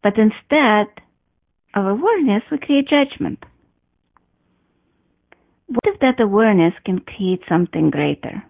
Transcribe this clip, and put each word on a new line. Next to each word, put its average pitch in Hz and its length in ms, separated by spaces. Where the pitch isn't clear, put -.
But 208 160
instead 214 680
of 196 140
awareness, 262 640
we 294 80
create 277 280
judgment. - 560
What 240 180
if 403 140
that 262 200
awareness 202 540
can 185 140
create 185 500
something 165 400
greater? 147 600